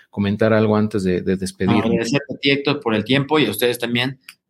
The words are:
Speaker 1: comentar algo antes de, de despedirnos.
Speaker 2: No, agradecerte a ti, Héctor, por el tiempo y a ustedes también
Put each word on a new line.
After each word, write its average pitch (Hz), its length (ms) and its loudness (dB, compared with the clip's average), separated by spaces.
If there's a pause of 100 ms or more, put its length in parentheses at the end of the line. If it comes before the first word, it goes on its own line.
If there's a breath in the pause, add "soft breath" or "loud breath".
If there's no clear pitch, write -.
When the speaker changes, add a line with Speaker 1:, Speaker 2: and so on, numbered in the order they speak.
Speaker 1:
comentar 104 440 0
algo 110 240 4
antes 107 260 0
de, 92 180 0
de 95 140 0
despedirnos. 95 500 0
Speaker 2:
No, 113 60 0
agradecerte - 420 -2
a - 40 -10
ti, 139 140 0
Héctor, 143 280 0
por 113 160 -2
el 107 80 0
tiempo 139 360 0
y 131 80 2
a - 20 -2
ustedes 117 300 -2
también 120 400 -4 (300 loud breath)